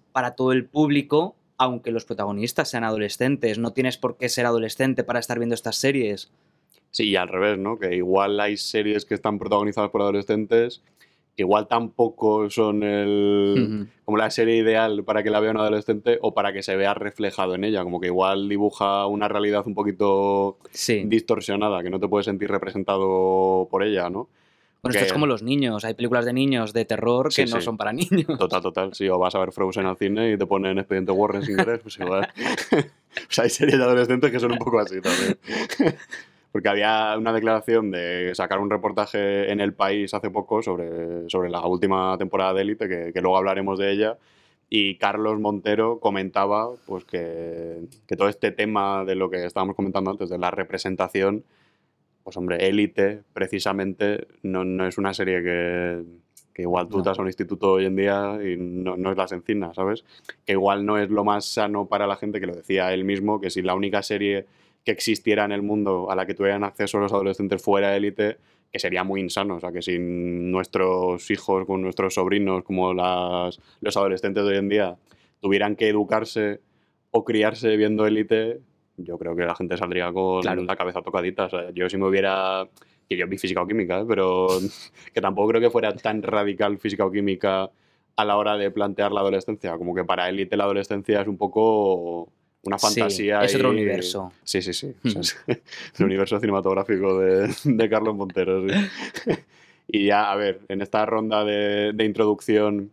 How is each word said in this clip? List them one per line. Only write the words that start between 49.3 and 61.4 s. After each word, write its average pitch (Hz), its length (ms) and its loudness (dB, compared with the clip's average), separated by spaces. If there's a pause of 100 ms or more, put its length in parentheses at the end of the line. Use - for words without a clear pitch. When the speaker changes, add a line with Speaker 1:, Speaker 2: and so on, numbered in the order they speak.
Speaker 2:
estábamos 95 320 -2
comentando 95 340 -2
antes, 95 200 -6
de 90 80 -6
la 90 120 0
representación, 95 920 -2 (800)
pues, 95 140 -16
hombre, 90 280 0
Élite, 101 540 2 (140)
precisamente, 98 920 -2 (160)
no, 92 220 -2
no 92 220 0
es 90 100 -4
una 98 160 0
serie 92 300 0
que, 87 600 -2 (520)
que 90 80 -8
igual 87 260 0
tú 104 80 -4
Speaker 1:
No. 95 60 0
Speaker 2:
te 95 80 2
vas 90 80 -2
a 95 40 -2
un 95 60 -2
instituto 95 440 0
hoy 95 120 4
en 95 100 0
día 101 480 0
y 92 140 -4
no, 90 400 -6
no 92 140 -2
es 95 80 -2
Las 92 140 -2
Encinas, 90 440 -8
¿sabes? 98 260 -2 (440)
Que 104 60 0
igual 98 340 2
no 104 100 2
es 101 140 0
lo 101 140 0
más 104 200 0